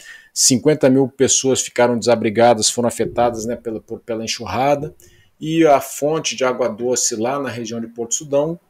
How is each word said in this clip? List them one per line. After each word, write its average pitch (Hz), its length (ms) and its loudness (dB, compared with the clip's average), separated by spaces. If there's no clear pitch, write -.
cinquenta 143 560 2
mil 131 200 4
pessoas 127 520 0
ficaram 123 360 0
desabrigadas, 113 720 4
foram 120 180 -2
afetadas, 113 580 -2
né, 120 100 -4
pela, 110 260 -8
por, - 180 -12
pela 113 240 -8
enxurrada, 127 720 -4
e 160 260 2
a 135 160 6
fonte 147 540 -4
de 127 100 -2
água 120 240 -2
doce 120 460 -2
lá 123 240 -2
na 131 100 -6
região 117 320 -8
de 113 60 -10
Porto 117 280 -8
Sudão 151 440 -2